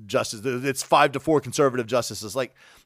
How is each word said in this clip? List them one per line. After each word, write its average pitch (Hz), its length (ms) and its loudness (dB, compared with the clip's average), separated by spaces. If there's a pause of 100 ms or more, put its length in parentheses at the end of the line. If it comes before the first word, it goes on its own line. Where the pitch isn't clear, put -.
justice. 113 400 -2
It's 131 360 -2
five 147 300 4
to 135 80 -6
four 151 220 2
conservative 127 440 2
justices. 110 520 -4
Like, 127 180 -6 (300)